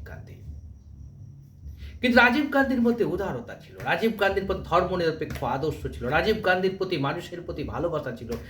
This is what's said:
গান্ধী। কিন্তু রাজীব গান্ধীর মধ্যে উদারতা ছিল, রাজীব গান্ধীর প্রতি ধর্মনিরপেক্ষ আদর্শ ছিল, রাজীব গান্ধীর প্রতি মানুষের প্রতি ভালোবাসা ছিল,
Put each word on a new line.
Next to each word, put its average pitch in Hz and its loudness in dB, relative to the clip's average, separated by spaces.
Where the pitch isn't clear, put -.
গান্ধী। - -14
কিন্তু 240 6
রাজীব 247 6
গান্ধীর 269 4
মধ্যে 233 4
উদারতা 156 -4
ছিল, - -18
রাজীব 190 2
গান্ধীর 196 2
প্রতি 185 -2
ধর্মনিরপেক্ষ 170 0
আদর্শ 135 -2
ছিল, 120 -6
রাজীব 175 4
গান্ধীর 185 2
প্রতি 180 -2
মানুষের 165 -4
প্রতি 156 -8
ভালোবাসা 135 -4
ছিল, 117 -10